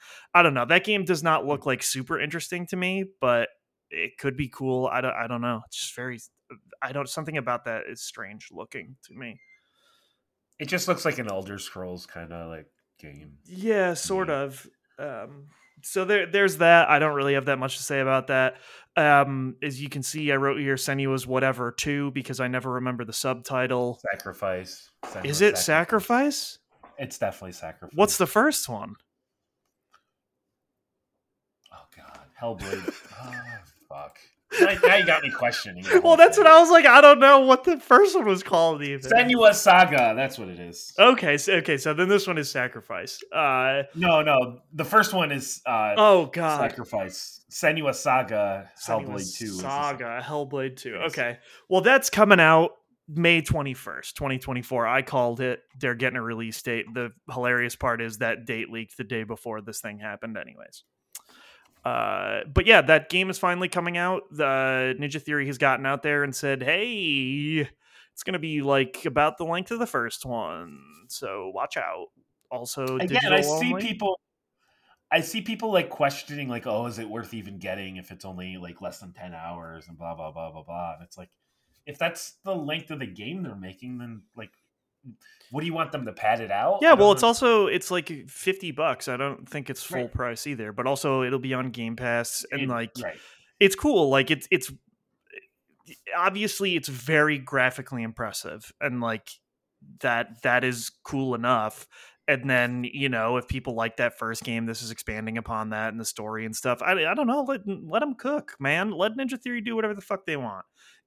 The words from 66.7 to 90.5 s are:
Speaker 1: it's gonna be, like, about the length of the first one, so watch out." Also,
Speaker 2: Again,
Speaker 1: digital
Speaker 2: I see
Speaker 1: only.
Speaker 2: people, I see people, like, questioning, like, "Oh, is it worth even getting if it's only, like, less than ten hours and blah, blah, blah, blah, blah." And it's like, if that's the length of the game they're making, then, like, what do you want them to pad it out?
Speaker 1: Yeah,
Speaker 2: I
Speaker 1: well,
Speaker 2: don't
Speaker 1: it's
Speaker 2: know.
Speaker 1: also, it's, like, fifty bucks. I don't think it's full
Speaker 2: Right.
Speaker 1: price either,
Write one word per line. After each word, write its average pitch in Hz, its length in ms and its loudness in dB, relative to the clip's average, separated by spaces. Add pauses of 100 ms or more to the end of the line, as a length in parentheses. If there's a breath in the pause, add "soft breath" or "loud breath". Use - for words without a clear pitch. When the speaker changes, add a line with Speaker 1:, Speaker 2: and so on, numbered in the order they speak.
Speaker 1:
it's - 680 -12
gonna 185 140 -6
be, 151 220 -6
like, 139 440 0
about 151 320 0
the 170 80 -6
length 175 260 -6
of 233 80 -6
the 233 80 -2
first 120 380 -6
one, 85 560 -10 (260)
so 98 460 -10
watch 110 240 -6
out." 90 300 -8 (440)
Also, 127 440 -6
Speaker 2:
Again, 175 120 -4
Speaker 1:
digital 214 300 2
Speaker 2:
I - 40 4
see 156 280 0
Speaker 1:
only. 190 120 -2
Speaker 2:
people, 208 380 -4 (960)
I - 80 4
see - 200 -8
people, 220 300 -6
like, 175 180 2
questioning, 143 600 -4
like, 120 180 -8
"Oh, 117 200 -2
is 113 120 -12
it 113 80 -10
worth 110 260 -12
even 101 240 -12
getting 95 380 -10
if 90 160 -18
it's 95 140 -20
only, 92 320 -12
like, 87 240 -16
less - 180 -12
than 87 140 -20
ten 90 200 -18
hours 82 540 -16
and 82 100 -20
blah, 82 180 -12
blah, 80 160 -14
blah, 82 200 -14
blah, 80 120 -18
blah." 85 320 -12
And 85 80 -20
it's - 140 -20
like, 90 120 -20 (560)
if 143 120 -18
that's - 360 -8 (100)
the 190 120 -6
length 156 360 -8
of 147 80 -12
the 120 80 -10
game 117 360 -12
they're 120 120 -12
making, 101 440 -16
then, 117 240 -16 (120)
like, 110 160 -16 (1000 soft breath)
what 143 100 -6
do 170 60 -6
you 165 60 -6
want 160 200 -4
them 131 120 -6
to 107 60 -10
pad 110 300 0
it 101 100 -6
out? 139 300 0
Speaker 1:
Yeah, 320 80 8
Speaker 2:
I 311 60 12
Speaker 1:
well, 202 120 8
Speaker 2:
don't 202 60 8
Speaker 1:
it's - 80 0
Speaker 2:
know. 233 80 4
Speaker 1:
also, 226 380 4
it's, - 220 -2
like, 160 400 -6
fifty 190 420 -6
bucks. 139 360 -4
I 123 80 -6
don't 139 320 -8
think 143 220 -12
it's 131 120 -10
full - 200 -8
Speaker 2:
Right. 120 100 -8
Speaker 1:
price 120 360 -8
either, 110 260 -10